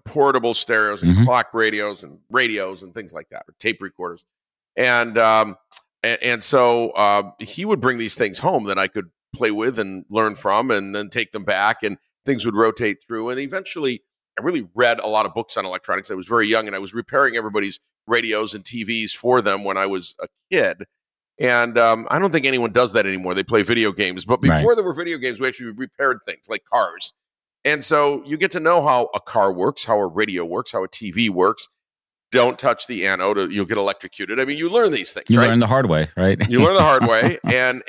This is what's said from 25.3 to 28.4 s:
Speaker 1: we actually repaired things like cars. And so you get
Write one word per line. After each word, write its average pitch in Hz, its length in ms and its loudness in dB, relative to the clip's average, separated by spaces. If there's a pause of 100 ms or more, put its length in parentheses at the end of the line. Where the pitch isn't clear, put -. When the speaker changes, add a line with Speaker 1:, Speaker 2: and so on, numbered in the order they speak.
Speaker 1:
we 127 80 -2
actually 123 240 -8
repaired 127 540 -4
things 85 240 -12
like 107 160 -6
cars. 92 480 -2 (520)
And 147 180 0
so 143 420 2
you 143 120 -6
get 180 140 -2